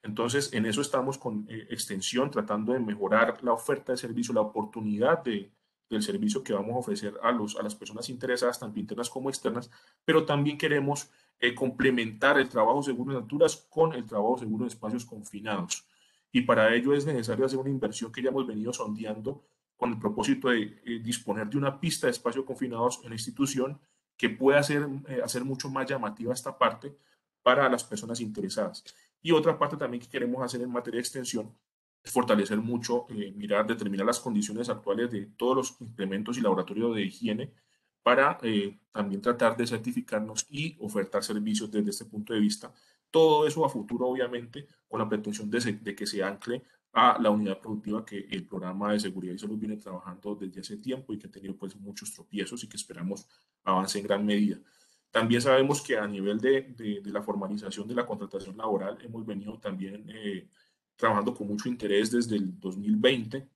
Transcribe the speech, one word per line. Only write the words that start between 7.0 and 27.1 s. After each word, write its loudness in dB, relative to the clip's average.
a 2
los, -2
a -4
las -6
personas -12
interesadas, -2
tanto -8
internas -6
como -6
externas, -6
pero 6
también 2
queremos, 0
eh, 2
complementar 2
el 4
trabajo 4
seguro -2
en -2
alturas 2
con 4
el -6
trabajo 2
seguro -4
en -4
espacios -6
confinados. -6
Y 4
para 6
ello 4
es 2
necesario 0
hacer 0
una -2
inversión -4
que -8
ya 2
hemos 0
venido -4
sondeando -6
con -2
el -6
propósito 2
de, 0
eh, -6
disponer -4
de -2
una 0
pista 0
de 4
espacios -2
confinados -2
en -16
la -8
institución -2
que 0
pueda 6
hacer, 2
eh, -4
hacer -2
mucho -6
más -2
llamativa -4
esta -8
parte 0